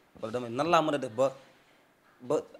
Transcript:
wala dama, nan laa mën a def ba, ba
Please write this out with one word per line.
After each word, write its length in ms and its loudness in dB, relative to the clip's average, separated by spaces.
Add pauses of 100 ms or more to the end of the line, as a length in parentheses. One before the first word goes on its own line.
(220)
wala 100 -6
dama, 160 -4
nan 220 -2
laa 120 6
mën 120 0
a 40 0
def 140 -6
ba, 200 2 (880)
ba 200 -2 (200)